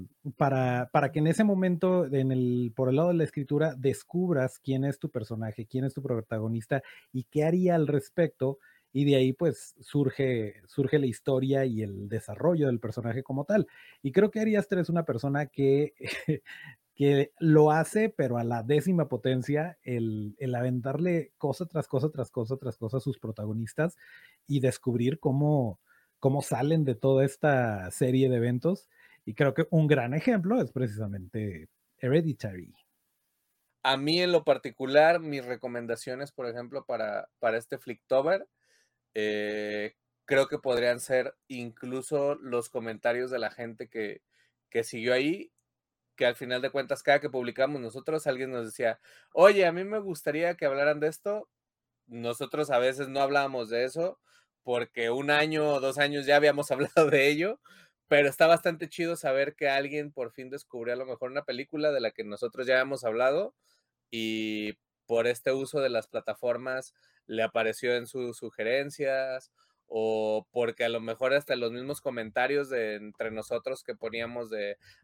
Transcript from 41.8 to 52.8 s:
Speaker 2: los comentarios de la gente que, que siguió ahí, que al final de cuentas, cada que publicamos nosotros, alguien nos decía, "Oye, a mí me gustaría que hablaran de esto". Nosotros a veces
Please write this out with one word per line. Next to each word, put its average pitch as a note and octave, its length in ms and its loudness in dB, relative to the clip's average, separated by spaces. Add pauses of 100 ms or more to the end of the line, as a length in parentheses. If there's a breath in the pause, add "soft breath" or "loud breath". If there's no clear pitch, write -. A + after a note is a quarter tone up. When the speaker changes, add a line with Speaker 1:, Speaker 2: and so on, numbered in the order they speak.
Speaker 2:
los B2 340 -4
comentarios A#2+ 600 -4
de B2 80 -4
la G#2+ 120 -4
gente A#2 380 -12
que, G#2+ 320 -8 (480)
que A#2 140 -2
siguió A#2+ 300 -2
ahí, D3+ 380 -2 (640)
que C3 100 0
al B2 100 2
final B2+ 260 -4
de C3 80 -2
cuentas, C3+ 340 -4
cada C#3+ 160 6
que C#3+ 100 -4
publicamos C3 520 -2
nosotros, C3 460 -6
alguien C3 240 -4
nos A#2+ 140 -6
decía, A2+ 340 -4 (340 soft breath)
"Oye, G3 320 8
a E3 60 4
mí F3 120 -6
me G#3 160 -4
gustaría E3+ 560 -4
que E3 100 -6
hablaran C#3+ 340 2
de D3+ 80 0
esto". G3+ 420 -6 (580)
Nosotros A#2+ 640 -4
a B2 80 4
veces C3 300 0